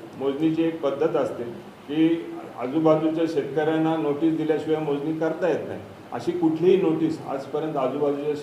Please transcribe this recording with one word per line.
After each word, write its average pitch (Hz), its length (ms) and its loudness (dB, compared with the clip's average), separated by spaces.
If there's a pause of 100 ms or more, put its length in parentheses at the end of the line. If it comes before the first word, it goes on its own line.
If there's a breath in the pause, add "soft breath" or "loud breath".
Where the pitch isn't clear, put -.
(200)
मोजणीची 156 440 0
एक 165 180 0
पद्धत 143 340 0
असते 127 280 -2 (440)
की 160 380 2 (340)
आजूबाजूच्या 156 680 2
शेतकऱ्यांना 156 680 0
नोटीस 151 420 0
दिल्याशिवाय 156 460 0
मोजणी 143 300 -2
करता 160 340 -2
येत 143 200 0
नाही, 98 120 -8 (340)
अशी 135 180 -2
कुठलीही 175 500 4
नोटीस 160 380 2 (100)
आजपर्यंत 147 480 -4
आजूबाजूच्या 143 640 0